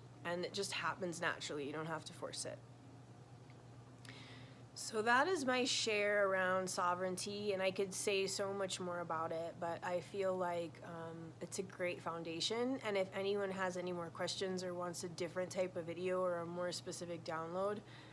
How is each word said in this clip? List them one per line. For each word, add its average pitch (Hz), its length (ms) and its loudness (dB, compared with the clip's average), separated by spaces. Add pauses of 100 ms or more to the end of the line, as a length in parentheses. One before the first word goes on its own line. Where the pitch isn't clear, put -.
(240)
And 175 200 2
it - 80 -2
just 196 200 -2
happens 165 480 0
naturally, 151 460 0
you 147 60 -2
don't 156 140 -2
have 160 200 -2
to - 60 -10
force - 320 -6
it. - 140 -6 (2250)
So - 280 -2
that 247 260 8
is 320 180 2
my 254 180 4
share 208 640 6
around 185 400 4
sovereignty, 185 840 2
and 190 100 2
I 190 80 4
could 190 240 0
say 196 320 2
so 196 260 0
much 196 280 -2
more 175 200 -2
about 165 300 0
it, 165 300 -2
but 170 240 0
I 180 160 2
feel 190 360 0
like, 175 480 0
um, 165 560 -8
it's - 200 -4
a - 20 2
great 180 400 -2
foundation, 175 840 0
and 208 120 2
if 190 180 4
anyone 196 380 2
has 185 240 0
any 180 160 0
more 170 180 -2
questions 185 540 0
or 180 100 -2
wants 175 300 -2
a 180 40 -2
different 175 420 -2
type 180 260 0
of 175 80 -2
video 180 360 0
or 180 200 4
a 170 60 -2
more 175 260 -2
specific 170 520 -6
download, 175 560 0 (320)